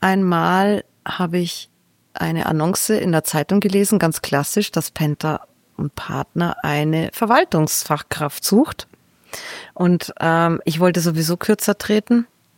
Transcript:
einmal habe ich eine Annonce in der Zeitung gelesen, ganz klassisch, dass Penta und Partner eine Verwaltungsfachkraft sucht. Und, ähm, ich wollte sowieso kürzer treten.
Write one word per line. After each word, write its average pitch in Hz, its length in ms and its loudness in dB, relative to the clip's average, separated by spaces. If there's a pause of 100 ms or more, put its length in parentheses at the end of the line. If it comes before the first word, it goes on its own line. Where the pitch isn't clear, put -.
einmal 185 840 2 (220)
habe 180 320 -2
ich 175 300 -4 (460)
eine 165 320 -2
Annonce 160 440 0
in 208 220 0
der 160 120 2
Zeitung 175 360 0
gelesen, 202 380 2
ganz 165 240 0
klassisch, 147 500 -2
dass - 180 -4
Penta 151 560 -4 (300)
und 147 180 -6
Partner - 680 -4
eine 151 500 0
Verwaltungsfachkraft 156 1300 0
sucht. - 420 2 (880)
Und, 180 460 2
ähm, 165 440 2
ich 160 160 -2
wollte 180 200 2
sowieso 165 360 0
kürzer - 420 0
treten. 233 480 0 (320)